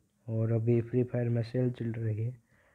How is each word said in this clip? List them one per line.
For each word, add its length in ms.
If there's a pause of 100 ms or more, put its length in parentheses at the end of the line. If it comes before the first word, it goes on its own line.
(280)
और 240
अभी 280
फ्री 240
फायर 240
में 140
सेल 280
चल 220
रही 320
है, 120 (380)